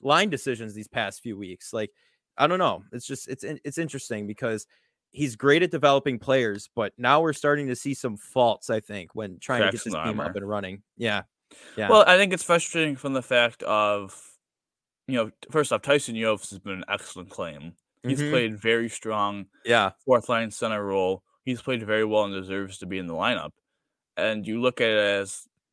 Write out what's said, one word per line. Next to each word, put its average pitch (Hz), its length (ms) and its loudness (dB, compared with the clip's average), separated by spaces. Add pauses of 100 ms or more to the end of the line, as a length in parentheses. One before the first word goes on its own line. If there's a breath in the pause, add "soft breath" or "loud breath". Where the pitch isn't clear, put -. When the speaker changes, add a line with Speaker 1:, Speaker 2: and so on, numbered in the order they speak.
Speaker 1:
line 165 260 4
decisions 113 460 -4
these 107 120 -12
past 104 340 -4
few 110 140 -10
weeks. 92 380 -12
Like, 110 160 -4 (480)
I 135 80 2
don't 180 140 2
know. 101 320 0
It's 123 160 -12
just, - 200 -10
it's - 160 -10
in-, 151 220 -8
it's 147 140 -8
interesting 123 480 -6
because 110 400 -6 (440)
he's 135 240 -4
great 143 280 6
at 170 80 0
developing 139 480 4
players, 117 560 0
but 107 240 -2
now 131 220 6
we're 160 120 0
starting 147 340 0
to 127 80 -2
see 139 200 -6
some 110 200 -6
faults, 117 540 2
I 110 100 0
think, 98 360 -12
when 95 240 -10
trying 123 220 0
to 98 80 4
Speaker 2:
Cracks - 140 -4
Speaker 1:
get - 40 -8
Speaker 2:
in 107 60 -4
Speaker 1:
this 76 80 -2
Speaker 2:
the - 100 -2
Speaker 1:
team - 80 -4
Speaker 2:
armor. - 100 -4
Speaker 1:
up 95 60 -8
and 98 120 -6
running. 101 360 -6 (140)
Yeah. 107 260 -2 (540 loud breath)
Yeah. 107 100 -2
Speaker 2:
Well, 214 200 8
I 180 100 8
think 190 160 4
it's 175 80 -4
frustrating 165 540 0
from 135 180 -6
the 131 80 -2
fact 120 400 2
of, 104 580 0 (880)
you 131 100 -2
know, 110 120 0 (220)
first 147 200 2
off, 110 120 0
Tyson 143 320 2
Jost 110 340 -2
has 98 80 -14
been 98 160 -10
an 92 160 -10
excellent 92 400 -8
claim. 80 440 -10 (280)
He's 131 180 -2
Speaker 1:
Mm-hmm. 147 120 -2
Speaker 2:
played 113 280 0
very 113 300 2
strong 101 560 -4 (180)
Speaker 1:
Yeah. 113 280 4 (120)
Speaker 2:
fourth 123 260 2
line 113 200 0
center 107 340 -4
role. 95 380 0 (240)
He's 123 160 -6
played 123 220 -4
very 107 220 0
well 107 180 2
and 101 100 -4
deserves 95 460 -8
to 95 80 -12
be 92 100 -6
in 92 80 -6
the 82 80 -8
lineup. 85 380 -2 (640)
And 104 300 -2
you 110 140 -4
look 123 200 0
at 117 80 4
it 110 80 2
as, 101 500 0 (260)